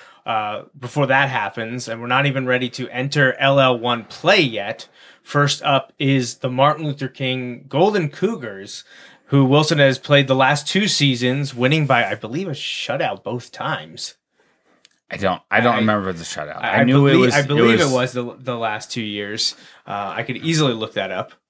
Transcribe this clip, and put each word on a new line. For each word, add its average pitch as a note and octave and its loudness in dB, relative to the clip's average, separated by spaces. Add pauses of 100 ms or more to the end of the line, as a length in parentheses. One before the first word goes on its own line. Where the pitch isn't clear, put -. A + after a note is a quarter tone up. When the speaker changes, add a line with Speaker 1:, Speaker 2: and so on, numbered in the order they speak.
(240)
Speaker 1:
uh, G#2+ -4 (180)
before C3+ -2
that C3+ 4
happens, A#2 -6
and A2+ -8
we're A#2 -12
not B2+ 2
even C3+ -2
ready B2+ 0
to B2 -10
enter C3+ 0
L C#3 4
L B2+ 4
one A#2 -2
play F#3 2
yet. A2 -4 (340)
First C#3+ 0
up C#3 0
is C3+ 0
the C3 -6
Martin D3 2
Luther C#3 -6
King B2+ -6
Golden F3+ 2
Cougars, A#2+ -8 (440)
who C#3 4
Wilson D3+ 4
has C3+ 4
played C#3+ 4
the C3+ 2
last C3+ 2
two G3 0
seasons, C3 0
winning C#3 2
by, A#2+ 4
I G2 -4
believe, D3+ -8
a D3+ -6
shutout - -6
both A#2+ -8
times. F2 -8 (1000)
Speaker 2:
I - -10
don't, F#2 -2
I G#2+ 2
don't A#2+ 4
Speaker 1:
I, A2 -2
Speaker 2:
remember G#2 0
the E2 -10
shutout. D2+ -10
Speaker 1:
I, G#2 2
Speaker 2:
I - 6
knew B2+ 4 (100)
Speaker 1:
belie-, C#3 6
Speaker 2:
it - 6
was, B2+ 4
Speaker 1:
I C#3+ 4
Speaker 2:
it C#3 0
Speaker 1:
believe A#2 4
it E3 4
Speaker 2:
was C3+ 0
Speaker 1:
was B2+ 0
the, A#2+ -8
the B2 -8
last G#2+ -6
two A#2+ -8
years. G#2 -6 (320)
Uh, G2 -6
I A2+ -6
could A#2 -8
easily D#3 0
look A2 -6
that F#2+ -4
up. F#2 -8 (180)